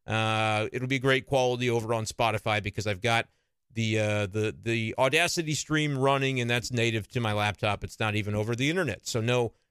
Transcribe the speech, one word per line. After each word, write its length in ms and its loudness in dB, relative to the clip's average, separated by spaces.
uh, 640 0
it'll 160 -4
be 120 0
great 280 2
quality 420 2
over 240 0
on 120 -2
Spotify 580 0
because 240 -6
I've 140 -2
got 260 0
the, 240 2
uh, 280 0
the, 340 -2
the 380 -2
Audacity 560 0
stream 420 0
running, 420 2
and 80 0
that's 240 -2
native 360 0
to 120 -4
my 140 0
laptop. 500 -2
It's 160 -10
not 160 0
even 200 -2
over 200 0
the 140 0
internet, 380 -2
so 120 -2
no 340 0